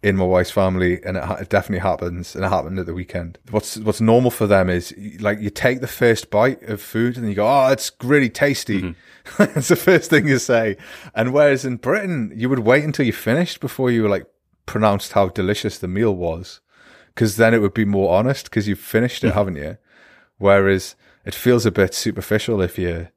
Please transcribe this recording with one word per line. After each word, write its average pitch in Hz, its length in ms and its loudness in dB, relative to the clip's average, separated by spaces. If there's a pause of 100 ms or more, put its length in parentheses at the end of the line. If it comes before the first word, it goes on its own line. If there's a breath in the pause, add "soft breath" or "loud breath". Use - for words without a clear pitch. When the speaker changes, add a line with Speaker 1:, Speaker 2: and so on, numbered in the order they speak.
Speaker 1:
in 98 160 2
my 95 80 2
wife's 90 260 2
family, 92 520 0
and 95 140 -6
it, 71 60 -6
ha-, 90 120 -6
it - 140 -12
definitely 98 300 -2
happens, 87 560 -6
and 92 80 -4
it 95 60 -2
happened 92 300 -4
at 87 60 -6
the 85 80 -10
weekend. 87 440 -10 (140)
What's, - 260 -4
what's 107 240 -4
normal 117 300 4
for 110 160 -2
them 95 220 4
is, 90 280 -4
y-, 101 220 -16
like, 104 200 -2
you 104 100 -4
take 127 320 -2
the 123 60 -8
first - 420 0
bite 117 340 0
of 110 180 -10
food, 120 360 -4
and 117 120 -6
you 98 60 -4
go, 104 120 0
"Oh, 135 240 4
it's - 200 -2 (120)
really 131 260 2
tasty." 120 520 -2
Speaker 2:
Mm-hmm. - 600 -6
Speaker 1:
<laughs> - 140 0
It's 135 120 -4
the 170 80 4
first - 320 2
thing 156 180 4
you 135 120 2
say. 113 360 0 (400 loud breath)
And 120 180 0
whereas 139 300 4
in 127 140 -4
Britain, 147 580 -4
you 113 140 -2
would 131 100 2
wait 127 240 4
until 151 220 -2
you 107 80 0
finished 156 480 -2
before 131 300 -2
you 117 120 2
were, 104 60 2
like, 95 160 0 (400)
pronounced 104 480 0
how 98 160 2
delicious 101 480 -2
the 95 100 -8
meal 101 280 0
was, 87 440 -8 (560 soft breath)
'cause 107 220 0
then 113 160 6
it 113 60 4
would 101 140 0
be 107 120 0
more 98 320 2
honest, 127 340 -2
'cause 104 160 -2
you've 98 120 -2
finished - 440 -2
it, 120 40 2
Speaker 2:
Mm-hmm. 95 100 0
Speaker 1:
haven't 95 180 -2
you? 71 220 -10 (600 soft breath)
Whereas 98 560 4 (300 soft breath)
it - 80 -10
feels 120 320 2
a 104 60 4
bit 92 220 2
superficial 107 680 -2
if 87 160 -2
you 85 400 -6